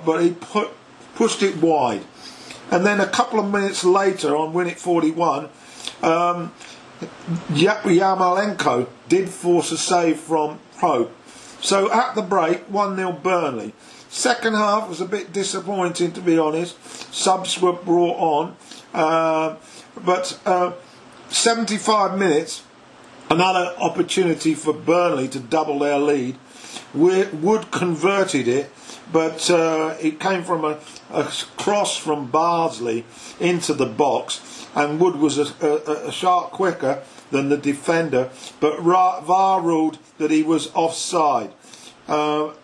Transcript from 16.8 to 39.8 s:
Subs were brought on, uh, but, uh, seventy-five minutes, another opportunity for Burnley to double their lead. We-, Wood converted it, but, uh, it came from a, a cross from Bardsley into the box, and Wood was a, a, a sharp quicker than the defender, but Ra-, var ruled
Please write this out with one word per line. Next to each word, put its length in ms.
Subs 440
were 140
brought 460
on, 380
uh, 640
but, 400
uh, 280
seventy-five 880
minutes, 460
another 480
opportunity 760
for 200
Burnley 540
to 120
double 380
their 200
lead. 380
We-, 360
Wood 420
converted 760
it, 240
but, 400
uh, 520
it 180
came 240
from 200
a, 140
a 140
cross 400
from 340
Bardsley 720
into 320
the 140
box, 880
and 260
Wood 160
was 220
a, 160
a, 420
a 40
sharp 380
quicker 520
than 180
the 80
defender, 760
but 220
Ra-, 380
var 400
ruled 380